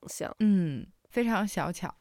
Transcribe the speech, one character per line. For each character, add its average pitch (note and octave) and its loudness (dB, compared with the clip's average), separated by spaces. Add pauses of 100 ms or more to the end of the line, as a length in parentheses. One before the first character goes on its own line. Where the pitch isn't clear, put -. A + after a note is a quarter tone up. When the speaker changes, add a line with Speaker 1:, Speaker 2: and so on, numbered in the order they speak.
Speaker 1:
相。 - -8 (100)
Speaker 2:
嗯， F3+ 4 (240)
非 A#3+ 0
常 G#3+ 2
小 E3+ -4
巧 - -8